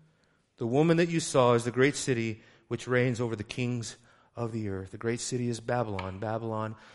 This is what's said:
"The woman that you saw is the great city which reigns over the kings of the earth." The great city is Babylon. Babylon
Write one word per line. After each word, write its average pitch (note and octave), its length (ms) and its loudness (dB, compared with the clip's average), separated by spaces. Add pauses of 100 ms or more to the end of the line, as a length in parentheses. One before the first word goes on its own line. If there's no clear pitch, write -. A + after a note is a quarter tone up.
(600)
"The A#2+ 80 -2
woman D3+ 280 6
that E3+ 140 4
you E3 100 0
saw B2 360 6
is A#2 100 2
the A#2+ 60 -2
great C3+ 260 4
city A#2 440 -2 (280)
which A#2+ 180 -6
reigns B2 320 2
over A2+ 160 -2
the G#2+ 80 -8
kings A#2+ 540 -6 (380)
of A#2 180 -6
the A2 160 -4
earth." F#2+ 220 -8
The G#2+ 60 -14
great A#2 220 -2
city B2 300 -4
is A2+ 100 -4
Babylon. G#2 600 -4
Babylon A2 560 -4 (200)